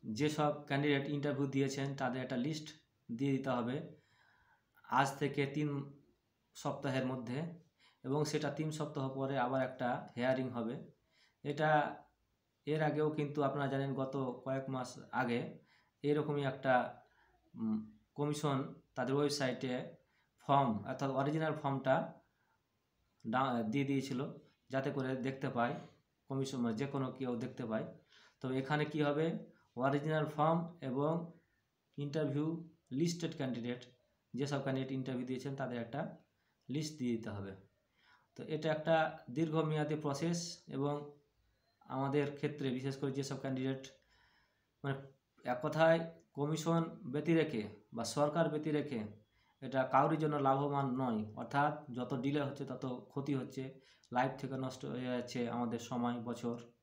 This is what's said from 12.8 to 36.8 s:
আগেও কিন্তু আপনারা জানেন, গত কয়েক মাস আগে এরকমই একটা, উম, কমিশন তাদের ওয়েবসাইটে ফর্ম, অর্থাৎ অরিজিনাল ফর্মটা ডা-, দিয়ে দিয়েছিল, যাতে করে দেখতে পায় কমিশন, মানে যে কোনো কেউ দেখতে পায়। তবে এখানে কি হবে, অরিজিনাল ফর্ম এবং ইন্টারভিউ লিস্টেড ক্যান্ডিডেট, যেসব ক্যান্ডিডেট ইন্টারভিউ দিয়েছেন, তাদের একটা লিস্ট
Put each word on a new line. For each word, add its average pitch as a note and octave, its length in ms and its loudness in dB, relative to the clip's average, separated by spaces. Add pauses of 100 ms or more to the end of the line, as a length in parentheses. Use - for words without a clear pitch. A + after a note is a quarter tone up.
আগেও D3+ 260 4
কিন্তু D3+ 340 0
আপনারা C#3 300 2
জানেন, C#3 200 0
গত C3 220 -2 (280)
কয়েক C3+ 260 -2
মাস B2+ 200 -2 (320)
আগে A#2+ 180 2 (640)
এরকমই D3 400 2
একটা, C3 300 2 (800)
উম, A2 240 0 (360)
কমিশন D3 440 0 (380)
তাদের B2+ 200 0
ওয়েবসাইটে C3+ 580 0 (680)
ফর্ম, C#3 300 4 (200)
অর্থাৎ C3+ 220 -2
অরিজিনাল D3+ 500 0
ফর্মটা C3+ 340 2 (1300)
ডা-, B2 460 2
দিয়ে C#3 140 2
দিয়েছিল, C3+ 340 0 (500)
যাতে C3+ 220 0
করে C3 180 -2 (180)
দেখতে C3+ 220 -4
পায় A#2+ 260 2 (540)
কমিশন, C3+ 320 -2
মানে A2+ 160 2
যে C#3 100 0
কোনো C3+ 200 -2 (100)
কেউ B2 140 -2 (120)
দেখতে A#2+ 220 -6
পায়। A2 220 -2 (540)
তবে C3 180 -2
এখানে D3+ 260 2
কি D3+ 160 -4
হবে, D3 240 4 (500)
অরিজিনাল D3 500 2
ফর্ম D#3+ 340 4 (220)
এবং C#3+ 320 2 (840)
ইন্টারভিউ C#3+ 500 0 (440)
লিস্টেড D#3+ 480 0
ক্যান্ডিডেট, A#2+ 420 -2 (520)
যেসব C#3 300 -2
ক্যান্ডিডেট C3+ 280 0
ইন্টারভিউ C3 340 -2
দিয়েছেন, C3 300 -4
তাদের B2 300 -4
একটা C3+ 160 -6 (680)
লিস্ট D3+ 280 -2